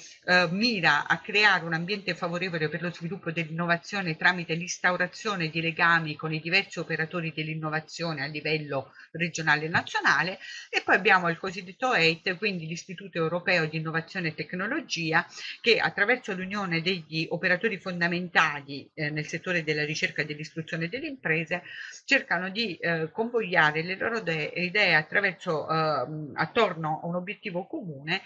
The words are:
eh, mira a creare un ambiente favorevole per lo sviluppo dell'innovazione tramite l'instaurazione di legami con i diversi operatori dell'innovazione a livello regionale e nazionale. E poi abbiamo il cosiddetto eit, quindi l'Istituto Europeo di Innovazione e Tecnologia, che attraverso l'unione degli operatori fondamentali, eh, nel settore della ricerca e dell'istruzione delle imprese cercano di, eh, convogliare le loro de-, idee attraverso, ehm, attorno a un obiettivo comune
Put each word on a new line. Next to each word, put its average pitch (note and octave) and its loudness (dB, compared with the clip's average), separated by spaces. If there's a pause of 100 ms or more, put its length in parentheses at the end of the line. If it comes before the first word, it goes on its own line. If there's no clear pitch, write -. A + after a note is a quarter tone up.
(240)
eh, F3+ 6
mira F3+ 2
a E3+ 2
creare G3+ 4
un E3 -2
ambiente G3 -2
favorevole E3+ -2
per E3 -6
lo F3 -2
sviluppo E3+ -6
dell'innovazione E3+ -2
tramite F3+ 0
l'instaurazione F3+ -2
di D#3+ -2
legami E3 4
con D#3+ -4
i D#3 -2
diversi F3+ 0
operatori D#3+ -2
dell'innovazione D#3 -4
a C#3 -2
livello D3 -2 (180)
regionale D#3+ 0
e - -2
nazionale. F#3+ 0 (300)
E G4+ 0
poi C#4+ 4
abbiamo F#3 6
il E3 0
cosiddetto F#3+ -4
eit, E3 2
quindi F#3 -2
l'Istituto F3 -8
Europeo E3+ 2
di D#3 -4
Innovazione D#3+ -2
e D3+ -2
Tecnologia, F3 -2 (360)
che A#3 6
attraverso G#3 2
l'unione F#3 -2
degli D#3+ -2
operatori F3+ 0
fondamentali, E3+ 0
eh, D3+ -2
nel D3+ -4
settore E3+ -2
della D3+ 0
ricerca D3+ -2
e D3+ -4
dell'istruzione D#3+ -6
delle C4 -6
imprese E3+ -2 (420)
cercano F#3 2
di, G3 -4
eh, D#3+ -2
convogliare F3 2
le F#3 -4
loro A3+ -2
de-, D#3+ -2
idee F3+ 4
attraverso, E3+ 0
ehm, D#3 0
attorno D#3+ 0
a F3+ -6
un E3+ -2
obiettivo F#3 -6
comune E3 -6